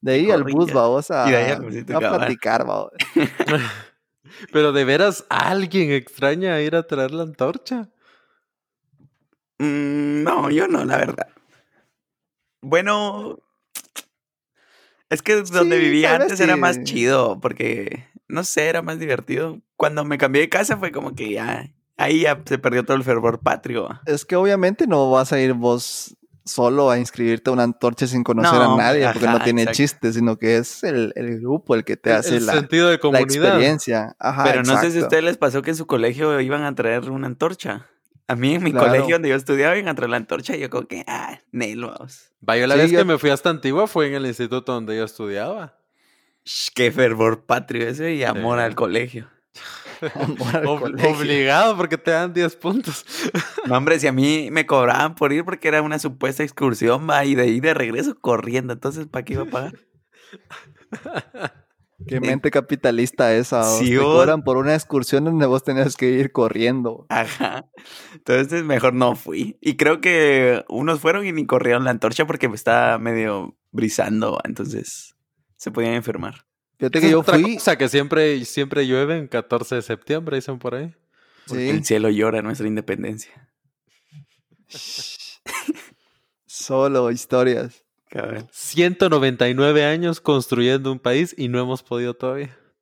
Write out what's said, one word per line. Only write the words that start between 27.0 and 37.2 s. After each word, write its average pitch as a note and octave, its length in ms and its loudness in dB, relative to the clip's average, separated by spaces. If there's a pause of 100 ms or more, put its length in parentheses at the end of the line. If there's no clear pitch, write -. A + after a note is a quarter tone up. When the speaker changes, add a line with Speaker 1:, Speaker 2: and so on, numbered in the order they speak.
Speaker 1:
a B2+ 40 2
una B2 100 2
antorcha A#2+ 440 0
sin B2 160 0
conocer A#2+ 360 2
Speaker 2:
No, B2 140 6
Speaker 1:
a C3 40 4
nadie, C3+ 340 4
porque A2+ 160 -2
no A#2 80 4
Speaker 2:
ajá, A#2 80 2
Speaker 1:
tiene A#2+ 180 2
Speaker 2:
exacto. A2+ 160 0
Speaker 1:
chiste, C3+ 360 0
sino A#2 240 0
que A2+ 200 2
es - 260 -4
el, B2+ 320 0
el A#2+ 240 -6
grupo C3 360 -2
el A2 80 0
que - 140 -4
te - 140 -4
Speaker 3:
El, A2+ 40 6
Speaker 1:
hace A#2+ 220 0
Speaker 3:
el A#2 100 0
Speaker 1:
la, G#2+ 60 0
Speaker 3:
sentido E3 340 2
de E3+ 60 6
Speaker 1:
la D#3+ 60 0
Speaker 3:
comunidad. C#3 460 2
Speaker 1:
experiencia. C3+ 720 2
Ajá, C3+ 240 -2
Speaker 2:
Pero C3+ 200 2
no B2+ 100 2
sé - 80 4
si - 40 2
a - 20 2
Speaker 1:
exacto. E3+ 180 0
Speaker 2:
ustedes D#3+ 180 2
les E3+ 140 -2
pasó C3+ 240 0
que C3+ 100 -6
en D#3+ 60 -2
su D#3+ 100 -8
colegio C#3 540 0
iban C#3+ 220 -2
a C#3+ 120 -4
traer A#2 360 -2
una C3+ 160 -6